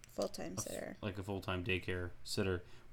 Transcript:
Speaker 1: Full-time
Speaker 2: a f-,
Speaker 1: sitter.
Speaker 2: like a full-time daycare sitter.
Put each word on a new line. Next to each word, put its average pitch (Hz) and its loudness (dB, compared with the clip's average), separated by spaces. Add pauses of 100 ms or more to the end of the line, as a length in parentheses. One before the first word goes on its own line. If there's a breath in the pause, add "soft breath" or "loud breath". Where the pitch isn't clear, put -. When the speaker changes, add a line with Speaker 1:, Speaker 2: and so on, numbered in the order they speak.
(160)
Speaker 1:
Full-time - 0
Speaker 2:
a 196 -2
f-, - -2
Speaker 1:
sitter. - -4
Speaker 2:
like 101 0
a 98 -4
full-time 92 0
daycare 90 2 (120)
sitter. 95 4 (280 loud breath)